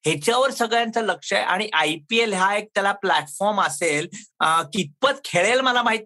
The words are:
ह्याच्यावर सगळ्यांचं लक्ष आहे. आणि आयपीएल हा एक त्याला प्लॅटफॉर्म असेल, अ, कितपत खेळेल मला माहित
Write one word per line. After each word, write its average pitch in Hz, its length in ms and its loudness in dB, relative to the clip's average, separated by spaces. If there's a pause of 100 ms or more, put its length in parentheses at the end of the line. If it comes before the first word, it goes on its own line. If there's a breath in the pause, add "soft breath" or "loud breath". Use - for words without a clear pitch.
ह्याच्यावर 233 460 0
सगळ्यांचं 233 500 -2
लक्ष 190 320 -4
आहे. 202 100 2
आणि 208 300 -2
आयपीएल 170 600 0
हा 190 220 2
एक 214 200 -4
त्याला 202 180 2
प्लॅटफॉर्म 196 680 0
असेल, 160 480 0 (320 loud breath)
अ, 160 220 2
कितपत 185 500 -2 (120)
खेळेल 208 360 2
मला 247 220 0
माहित 220 240 0